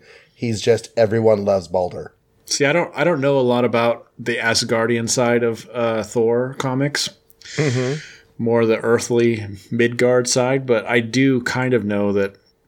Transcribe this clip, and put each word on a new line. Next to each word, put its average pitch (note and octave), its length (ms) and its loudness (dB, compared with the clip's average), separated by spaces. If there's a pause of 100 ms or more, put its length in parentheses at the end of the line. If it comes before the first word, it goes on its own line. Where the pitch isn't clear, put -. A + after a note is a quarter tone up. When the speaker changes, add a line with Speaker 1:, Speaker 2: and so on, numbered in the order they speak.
(360)
Speaker 1:
He's A2+ 260 -4
just, A2+ 340 0
everyone A2 500 2
loves F#2+ 220 0
Balder. F2 460 -4 (320)
Speaker 2:
See, - 200 -2
I C#3+ 80 2
don't, F3 220 0
I C#3 80 0
don't D#3+ 180 2
know C#3 180 2
a - 20 2
lot B2 240 2
about A#2 420 0 (120)
the A#2 180 -4
Asgardian A2+ 720 0
side A#2+ 340 2
of, A2+ 300 -4
uh, A#2 300 -2
Thor A#2+ 560 -2
comics. C#3 500 -4 (460)
Speaker 1:
Mm-hmm. B2+ 400 -2 (420)
Speaker 2:
More A#2 280 2
the A2 140 2
earthly A#2 640 0 (260)
Midgard A#2+ 560 2
side, C3 380 0
but A2+ 220 0
I A#2+ 120 2
do B2 420 0
kind B2+ 320 -2
of G#2 120 0
know G2+ 280 0
that G2 220 0 (320)